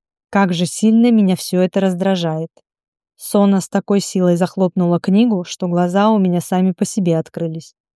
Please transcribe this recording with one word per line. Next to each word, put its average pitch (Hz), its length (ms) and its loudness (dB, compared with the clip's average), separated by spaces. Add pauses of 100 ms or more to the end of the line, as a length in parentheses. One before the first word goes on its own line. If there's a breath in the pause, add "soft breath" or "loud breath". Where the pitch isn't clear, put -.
(280)
Как 196 240 0
же 170 140 0
сильно 226 440 2
меня 202 240 4
всё 180 280 -2
это 185 180 0
раздражает. 175 720 -2 (640)
Сона 196 460 2
с - 80 -14
такой 202 300 -2
силой 180 360 0
захлопнула 175 640 0
книгу, 202 440 0
что - 220 -8
глаза 180 440 0
у 214 80 2
меня 175 240 0
сами 185 300 0
по - 120 -4
себе 175 320 -2
открылись. 165 560 -8 (240)